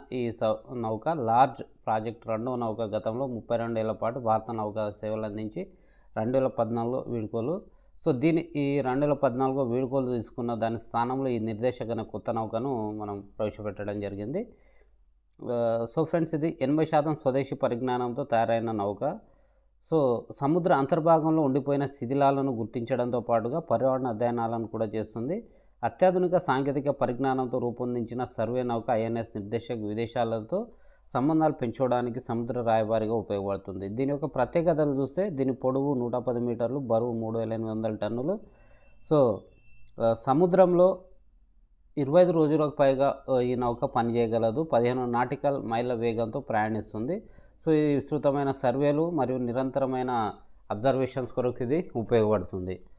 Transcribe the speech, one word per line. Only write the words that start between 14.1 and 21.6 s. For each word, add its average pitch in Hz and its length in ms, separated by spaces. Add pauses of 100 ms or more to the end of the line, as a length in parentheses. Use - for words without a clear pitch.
ఆ, 117 440 (120)
so, 160 60
ఫ్రెండ్స్, 160 300
ఇది 156 260
ఎనభై 147 240
శాతం 156 300
స్వదేశీ 135 400
పరిజ్ఞానంతో 123 720
తయారైన 113 480
నౌక. 104 460 (760)
So, 131 240 (180)
సముద్ర 170 360
అంతర్భాగంలో 160 720
ఉండిపోయిన 139 440